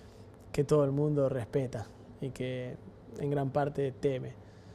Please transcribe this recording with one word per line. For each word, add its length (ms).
que 120
todo 200
el 80
mundo 380
respeta 560
y 120
que 440
en 100
gran 220
parte 400
teme. 420